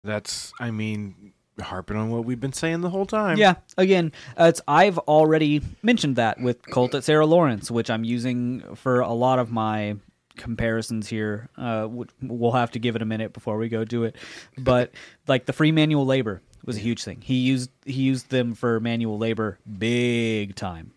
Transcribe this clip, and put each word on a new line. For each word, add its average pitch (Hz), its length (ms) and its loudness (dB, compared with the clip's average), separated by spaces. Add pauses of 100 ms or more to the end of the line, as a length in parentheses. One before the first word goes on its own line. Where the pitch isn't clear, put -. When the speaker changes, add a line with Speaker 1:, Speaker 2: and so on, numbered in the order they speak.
Speaker 1:
That's, - 560 -8
I 117 120 -6
mean, 104 640 -8 (260)
harping 95 380 -8
on 110 120 -4
what 117 160 -4
we've 123 140 -6
been 131 140 -6
saying 165 280 -2
the 175 80 -2
whole 190 160 -2
time. 202 320 0
Speaker 2:
Yeah. 196 180 6 (220)
Again, 185 340 4 (280)
uh, 165 60 8
it's, 165 220 6
I've 170 320 6
already 156 600 4 (220)
mentioned 190 320 2
that 113 240 0
with 123 240 -2
Cult 123 320 0
at 135 80 -4
Sarah 151 220 4
Lawrence, 156 440 4
which 117 200 -2
I'm 113 140 -2
using 123 580 -4 (140)
for 127 260 2
a 117 120 0
lot 127 260 4
of 117 120 -2
my 107 440 -2 (420)
comparisons 113 720 -4
here. 107 500 -6
Uh, 113 240 -4
w-, 113 260 -8 (140)
we'll 120 320 0
have 120 180 0
to 120 80 -6
give 117 160 0
it 113 60 -2
a 113 40 -4
minute 110 280 -4
before 107 240 -6
we 113 120 -2
go 113 160 -2
do 117 180 -2
it. 113 120 -4 (420)
But, 127 340 2 (180)
<laughs> - 180 -18
like, 131 180 0
the 131 80 -4
free 156 180 4
manual 151 340 2
labor 123 360 -2 (240)
was 117 120 -6
a - 20 -6
huge 113 240 -2
thing. 101 180 -12
He 127 140 -2
used, 127 340 0 (160)
he 131 180 -4
used 131 260 0
them 123 260 0
for 117 240 0
manual 117 400 -2
labor 110 400 -2 (180)
big 113 800 -2
time. 85 420 -10